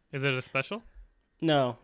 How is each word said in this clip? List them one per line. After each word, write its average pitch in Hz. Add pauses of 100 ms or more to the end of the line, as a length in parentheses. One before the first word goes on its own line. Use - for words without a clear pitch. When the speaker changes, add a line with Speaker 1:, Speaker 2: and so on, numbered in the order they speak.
(120)
Speaker 1:
Is 135
it 139
a 127
special? 135 (600)
Speaker 2:
No, 139